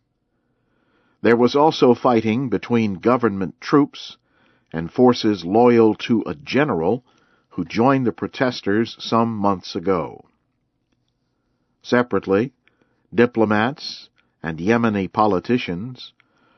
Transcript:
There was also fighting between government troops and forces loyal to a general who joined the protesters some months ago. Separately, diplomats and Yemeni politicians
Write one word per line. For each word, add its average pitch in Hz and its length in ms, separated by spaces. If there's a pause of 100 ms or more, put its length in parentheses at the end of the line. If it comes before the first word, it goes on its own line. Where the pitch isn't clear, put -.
(1200)
There 113 160
was 120 180
also 143 400
fighting 117 540
between 107 460
government 104 680
troops - 560 (560)
and 82 180
forces 117 540
loyal 113 500 (120)
to 113 200
a 87 80
general 107 720 (460)
who 87 160
joined 131 400
the 107 60
protesters 113 840
some 113 380
months 98 400
ago. 85 480 (1600)
Separately, 104 720 (600)
diplomats 110 960 (340)
and 80 160
Yemeni 104 540
politicians 107 1000 (440)